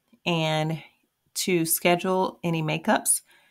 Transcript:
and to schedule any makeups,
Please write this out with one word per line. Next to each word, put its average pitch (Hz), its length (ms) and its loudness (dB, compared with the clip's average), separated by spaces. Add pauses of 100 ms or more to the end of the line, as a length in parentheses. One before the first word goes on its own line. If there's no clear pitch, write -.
(260)
and 156 580 0 (520)
to 170 300 2
schedule 185 800 0
any 170 180 0
makeups, 160 600 0 (300)